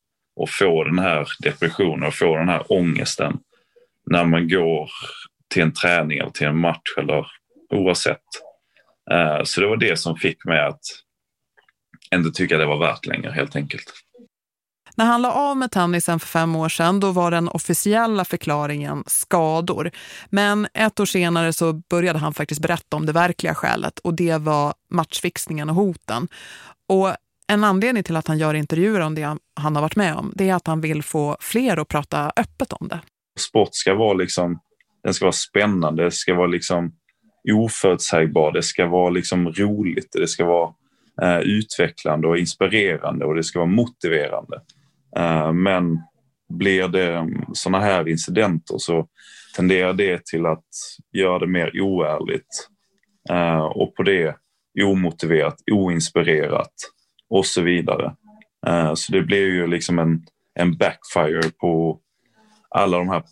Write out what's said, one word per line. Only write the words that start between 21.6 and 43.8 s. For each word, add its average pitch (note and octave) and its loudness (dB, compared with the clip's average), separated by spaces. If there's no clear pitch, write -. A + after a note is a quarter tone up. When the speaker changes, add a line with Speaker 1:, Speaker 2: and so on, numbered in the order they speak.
Speaker 2:
började E3+ 0
han D3+ -2
faktiskt D3+ -6
berätta E3 -2
om D#3 -2
det D3+ 0
verkliga E3+ 0
skälet, - -2
och F3 -2
det E3 0
var D3+ 0
matchfixningen D#3+ -4
och D#3+ 0
hoten. E3+ -2
Och F#3+ 2
en G#3 2
anledning G#3 2
till E3 -4
att D#3+ -2
han D#3 0
gör D#3 2
intervjuer E3 0
om D#3 -2
det D3+ -6
han D3+ -2
har D3 0
varit D#3 -2
med F3+ 2
om, - -6
det F#3+ 2
är F#3 4
att E3+ -4
han D#3+ 0
vill D#3 -2
få D3 -2
fler A3+ 0
att D3+ -4
prata D3 -4
öppet - -4
om - -10
det. - -8
Speaker 1:
Sport G#2 2
ska - 0
vara G#2+ 4
liksom, F2 0
den G2 0
ska F#2+ 0
vara F2+ 6
spännande, F2 0
det F2 2
ska - -2
vara F2+ 2
liksom F2 -2
oförutsägbar, E2+ 2
det E2 -2
ska F2+ 0
vara F2+ 2
liksom F2+ 0
roligt, G2+ -2
det E2 0
ska - -2
vara, E2+ 2
eh, F2 2
utvecklande E2 0
och E2+ 4
inspirerande F2+ 0
och D#2 0
det E2 0
ska F2+ -4
vara E2+ 2
motiverande. F2 -2